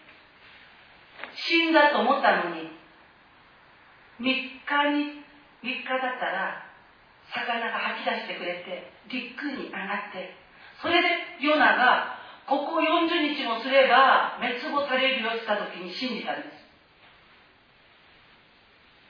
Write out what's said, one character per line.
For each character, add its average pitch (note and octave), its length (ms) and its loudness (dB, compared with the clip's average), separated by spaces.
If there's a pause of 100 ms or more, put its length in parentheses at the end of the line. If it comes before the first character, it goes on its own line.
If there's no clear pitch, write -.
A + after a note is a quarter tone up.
(1300)
死 E4 360 2
ん - 20 4
だ D4 200 8
と - 80 2
思 B3 180 4
っ - 40 0
た - 220 2
の E3+ 100 -4
に、 D#3+ 160 -10 (1500)
三 C4 420 -4
日 C#4+ 320 0
に、 D4 320 -4 (380)
三 B3+ 180 -6
日 B3+ 80 -12
だ C4 80 0
っ C4 40 -4 (200)
た - 60 -4
ら、 F#3+ 360 -6 (680)
魚 A#3 380 -4
が - 80 -6
吐 - 260 -6
き - 0 -
出 E3+ 160 -2
し - 80 -10
て F3+ 60 -10
く F3+ 100 -10
れ F3 180 -6
て、 - 300 -12 (160)
陸 C4 420 -8
に G3 180 -8
上 - 40 -14
が F#3+ 220 -6 (160)
っ - 20 -16
て、 F#3 240 -12 (460)
そ D#4 60 -2
れ F4 120 4
で F4 80 2 (320)
ヨ D4+ 160 4
ナ A3+ 180 6
が、 - 440 2 (260)
「こ D4 220 0
こ E4 160 0
四 E4 260 4
十 D4+ 260 0
日 C4 100 -4
も A3+ 160 -2
す C4 100 -6
れ C4 180 8
ば A#3+ 480 6
滅 B3 320 -4
亡 C#4+ 180 -2
さ C4 100 0
れ C4 200 2
る A3+ 60 -4
よ」 A3+ 100 -2
っ A3+ 60 -4
て - 80 -8
言 G#3 100 0
っ - 20 -4
た F#3+ 60 -4
時 - 120 -10
に F#3 180 -10
信 A3+ 240 -6
じ - 60 -10
た - 100 -6
ん - 80 -8
で - 80 -16
す。 - 180 -20 (2500)